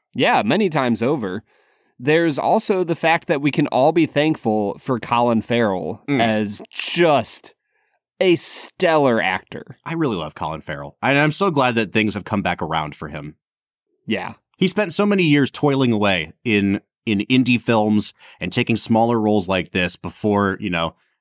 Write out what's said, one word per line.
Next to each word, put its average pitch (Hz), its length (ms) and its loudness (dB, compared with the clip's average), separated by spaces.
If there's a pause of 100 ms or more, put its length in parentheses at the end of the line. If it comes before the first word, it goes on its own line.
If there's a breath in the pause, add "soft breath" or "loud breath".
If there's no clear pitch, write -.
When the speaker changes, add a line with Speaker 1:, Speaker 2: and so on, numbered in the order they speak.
(140)
Speaker 1:
yeah, 196 300 2
many 202 240 2
times 123 340 0
over. 113 400 -2 (560)
There's 151 400 2
also 185 460 0
the 165 100 -2
fact 160 340 0
that 151 120 0
we 143 100 0
can 147 180 0
all 135 220 4
be 160 160 4
thankful 117 720 0
for 123 220 -4
Colin 120 420 2
Farrell 101 680 -2
Speaker 2:
Mm. 139 140 0
Speaker 1:
as 107 480 -2
just - 840 -2 (680)
a 185 160 4
stellar 143 840 0
actor. 92 440 -4 (200)
Speaker 2:
I 160 100 -10
really 143 220 -2
love 76 200 -8
Colin 78 240 -8
Farrell. 71 420 -12
And 135 160 2
I'm 151 140 2
so - 180 0
glad 127 240 2
that 110 180 -2
things 107 220 0
have 101 100 -8
come 101 180 -2
back 87 200 -4
around 78 320 -4
for 78 140 -14
him. 73 260 -14 (720)
Speaker 1:
Yeah. - 280 -6 (240)
Speaker 2:
He 185 100 2
spent 202 240 -2
so 208 140 0
many 196 180 2
years 143 260 4
toiling 135 420 0
away 95 400 0 (120)
in, 101 360 2 (260)
in 101 140 0 (100)
indie 123 300 2
films 107 540 0 (260 loud breath)
and 90 120 -6
taking 117 240 0
smaller 117 440 0
roles 107 280 2
like 92 240 -2
this 90 240 -2
before, 101 640 -2
you 101 100 -6
know, 82 240 -2 (260)